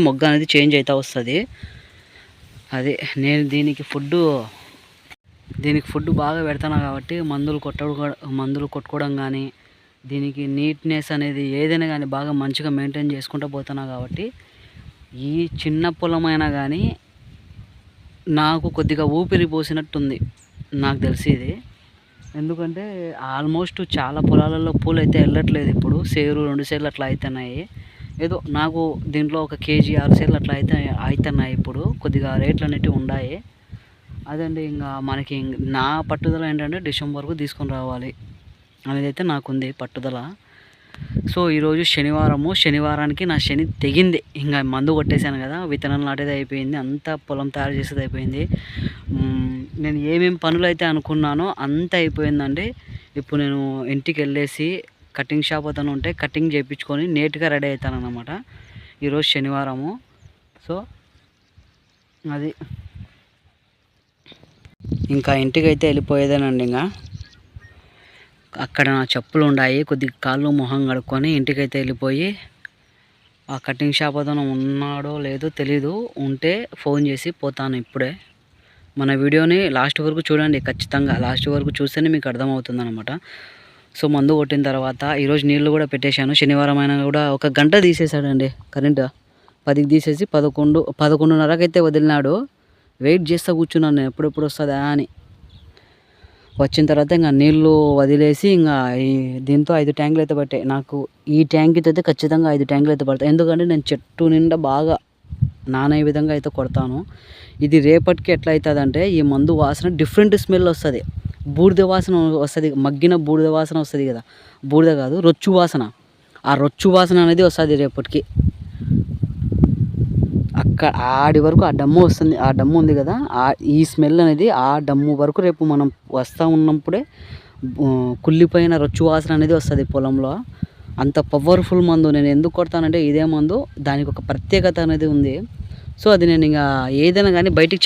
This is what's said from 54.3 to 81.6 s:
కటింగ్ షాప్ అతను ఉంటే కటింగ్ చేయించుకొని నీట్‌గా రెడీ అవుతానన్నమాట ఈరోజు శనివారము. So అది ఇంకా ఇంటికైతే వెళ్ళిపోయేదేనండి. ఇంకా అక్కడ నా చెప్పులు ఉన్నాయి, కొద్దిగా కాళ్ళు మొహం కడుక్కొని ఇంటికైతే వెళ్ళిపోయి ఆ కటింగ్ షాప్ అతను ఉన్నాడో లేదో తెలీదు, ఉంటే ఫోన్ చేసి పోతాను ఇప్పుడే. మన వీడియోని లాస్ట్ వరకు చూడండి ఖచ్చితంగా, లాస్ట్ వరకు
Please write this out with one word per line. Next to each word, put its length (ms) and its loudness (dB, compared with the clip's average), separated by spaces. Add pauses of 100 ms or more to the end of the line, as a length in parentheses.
కటింగ్ 340 -4
షాప్ 220 -6
అతను 200 -6
ఉంటే 220 -6
కటింగ్ 420 -4
చేయించుకొని 600 -6
నీట్‌గా 380 -2
రెడీ 140 -2
అవుతానన్నమాట 640 -8 (720)
ఈరోజు 280 -2
శనివారము. 640 -6 (640)
So 100 -8 (1600)
అది 180 -8 (2500)
ఇంకా 180 0 (120)
ఇంటికైతే 420 2
వెళ్ళిపోయేదేనండి. 800 0
ఇంకా 140 -2 (1800)
అక్కడ 240 0
నా 140 0 (120)
చెప్పులు 300 0
ఉన్నాయి, 440 2
కొద్దిగా 240 -4 (100)
కాళ్ళు 260 -2
మొహం 380 0
కడుక్కొని 420 -4 (100)
ఇంటికైతే 400 -4
వెళ్ళిపోయి 580 -4 (1120)
ఆ 80 -8 (100)
కటింగ్ 320 -2
షాప్ 220 -2
అతను 340 -2
ఉన్నాడో 580 -6 (140)
లేదో 220 -6 (100)
తెలీదు, 500 -4 (160)
ఉంటే 420 -2 (140)
ఫోన్ 260 0
చేసి 240 -6
పోతాను 520 -6
ఇప్పుడే. 280 -6 (840)
మన 240 0
వీడియోని 560 2
లాస్ట్ 280 0
వరకు 240 -2
చూడండి 300 2
ఖచ్చితంగా, 540 -4 (120)
లాస్ట్ 280 -2
వరకు 240 -2